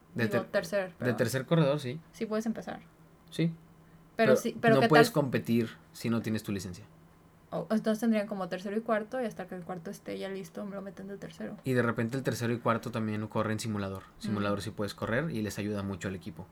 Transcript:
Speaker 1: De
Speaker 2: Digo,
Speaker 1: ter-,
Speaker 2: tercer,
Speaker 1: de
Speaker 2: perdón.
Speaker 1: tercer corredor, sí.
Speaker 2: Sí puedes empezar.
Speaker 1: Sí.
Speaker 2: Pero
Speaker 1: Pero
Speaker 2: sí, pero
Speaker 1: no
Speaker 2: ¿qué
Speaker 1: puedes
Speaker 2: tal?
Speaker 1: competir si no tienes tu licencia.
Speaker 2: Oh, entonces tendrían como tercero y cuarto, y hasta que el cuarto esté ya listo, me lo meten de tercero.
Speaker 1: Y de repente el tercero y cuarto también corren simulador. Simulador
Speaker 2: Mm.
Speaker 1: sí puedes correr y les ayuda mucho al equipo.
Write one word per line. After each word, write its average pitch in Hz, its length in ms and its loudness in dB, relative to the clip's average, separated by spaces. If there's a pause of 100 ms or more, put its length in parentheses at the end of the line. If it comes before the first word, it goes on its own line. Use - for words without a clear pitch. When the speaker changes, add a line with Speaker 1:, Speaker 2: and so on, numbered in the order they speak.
(160)
Speaker 1:
De 117 100 2
Speaker 2:
Digo, 113 160 2
Speaker 1:
ter-, 113 100 -8
Speaker 2:
tercer, 196 380 0
Speaker 1:
de - 60 -18
Speaker 2:
perdón. 120 220 0
Speaker 1:
tercer 127 280 0
corredor, 151 340 4
sí. 127 220 -6 (100)
Speaker 2:
Sí - 140 -6
puedes 214 220 -2
empezar. 208 340 -6 (480)
Speaker 1:
Sí. 165 240 2 (640)
Speaker 2:
Pero 220 160 6
Speaker 1:
Pero - 80 8
Speaker 2:
sí, 226 180 -4
pero 233 160 8
Speaker 1:
no 135 60 8
Speaker 2:
¿qué - 80 6
Speaker 1:
puedes 147 180 10
Speaker 2:
tal? - 60 -4
Speaker 1:
competir 117 560 2 (240)
si - 160 -4
no 113 140 2
tienes 110 200 -2
tu - 80 -4
licencia. 95 320 -6 (680)
Speaker 2:
Oh, 165 180 -4
entonces 220 320 0
tendrían 220 260 2
como 190 220 -6
tercero 190 260 -4
y 220 60 0
cuarto, 226 400 -2
y 240 40 0
hasta 185 220 -8
que 190 80 -10
el 180 80 -10
cuarto 180 280 -10
esté 196 260 -10
ya 190 100 -6
listo, 196 380 -10
me 196 100 -10
lo 196 60 -8
meten 196 260 -12
de 202 100 -10
tercero. - 460 -10
Speaker 1:
Y 131 100 0
de 123 100 6
repente 117 340 0
el 131 60 -4
tercero 120 280 0
y 120 80 0
cuarto 113 320 0
también 107 360 -2
corren 107 320 0
simulador. 98 440 -4 (140)
Simulador 101 400 -2
Speaker 2:
Mm. 101 60 -6
Speaker 1:
sí 104 80 -6
puedes 101 240 -4
correr 120 360 -2
y 113 120 -4
les 98 160 -4
ayuda 101 240 -2
mucho 98 260 -4
al 95 60 -6
equipo. 90 360 -12